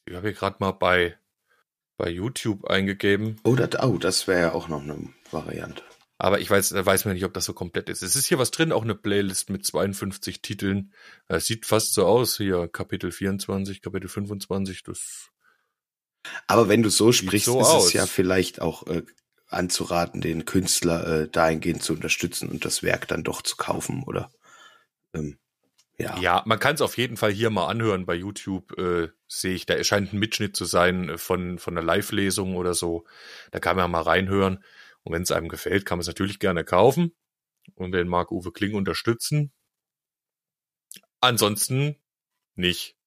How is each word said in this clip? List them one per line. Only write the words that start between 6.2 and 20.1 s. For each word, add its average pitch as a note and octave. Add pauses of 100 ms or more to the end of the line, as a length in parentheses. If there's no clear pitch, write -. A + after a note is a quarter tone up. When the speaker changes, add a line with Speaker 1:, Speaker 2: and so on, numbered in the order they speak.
Speaker 1:
ich F2+
weiß, G2+
da F#2
weiß F#2+
man G2+
nicht, F2+
ob F#2
das F#2
so -
komplett F#2
ist. -
Es F#2
ist C3+
hier F3
was B2
drin, D#3+
auch A2+
eine A2
Playlist G2+
mit G2
zweiundfünfzig F#2+
Titeln. G2 (340)
Es F#2
sieht A2+
fast -
so G2
aus, A2+
hier F2+
Kapitel F#2
vierundzwanzig, G2
Kapitel F#2+
fünfundzwanzig, G2
das - (1160)
Speaker 2:
Aber G#2
wenn A2
du G#2+
so G#2
Speaker 1:
sieht G#2+
Speaker 2:
sprichst, G2
Speaker 1:
so A#2+
Speaker 2:
ist A#2
Speaker 1:
aus. C3+
Speaker 2:
es F2
ja G2+
vielleicht F#2
auch, -
äh, E2 (440)
anzuraten, F2+